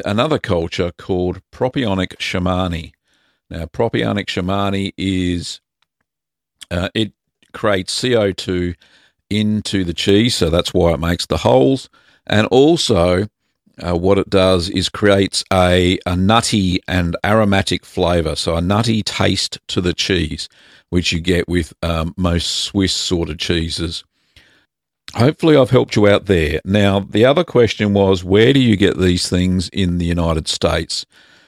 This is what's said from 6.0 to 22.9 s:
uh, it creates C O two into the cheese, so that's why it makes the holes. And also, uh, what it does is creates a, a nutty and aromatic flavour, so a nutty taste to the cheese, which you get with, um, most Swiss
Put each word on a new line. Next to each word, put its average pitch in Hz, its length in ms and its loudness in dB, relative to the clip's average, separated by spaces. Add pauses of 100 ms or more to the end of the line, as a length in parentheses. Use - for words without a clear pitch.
uh, 87 240 -2
it 110 160 -2 (400)
creates 98 400 -2
C 123 240 -2
O 104 160 2
two 90 420 -4 (560)
into 107 540 -2
the 85 100 -4
cheese, 107 420 2
so 85 140 0
that's 85 240 0
why 85 200 2
it 69 60 -4
makes 85 260 -2
the - 120 -2
holes. 131 520 2 (360)
And 107 220 2
also, 107 800 4 (580)
uh, 87 120 0
what 95 200 2
it - 120 -2
does 92 400 2
is 90 180 -2
creates 98 640 0
a, 90 540 2
a 90 100 0
nutty 95 720 0
and 87 380 -2
aromatic 98 600 0
flavour, 85 520 -2
so 85 180 -4
a 85 60 -2
nutty 107 420 0
taste - 640 -2
to - 140 -4
the 90 120 -2
cheese, 85 540 -4 (420)
which 87 220 -2
you 87 80 -2
get 87 300 -2
with, 87 240 -2 (100)
um, 82 320 -4
most 85 320 0
Swiss - 460 -2